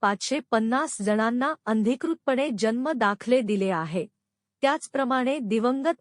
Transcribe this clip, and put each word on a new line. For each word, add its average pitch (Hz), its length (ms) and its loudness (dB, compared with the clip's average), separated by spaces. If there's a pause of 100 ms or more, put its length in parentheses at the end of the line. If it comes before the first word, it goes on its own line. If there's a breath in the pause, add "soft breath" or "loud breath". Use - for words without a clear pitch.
पाचशे 208 400 0 (100)
पन्नास 240 500 0
जणांना 226 540 0 (120)
अधिकृतपणे 254 840 0 (100)
जन्म 233 340 0
दाखले 226 480 2
दिले 196 300 0
आहे. 165 360 -4 (560)
त्याचप्रमाणे 269 760 0
दिवंगत 254 640 0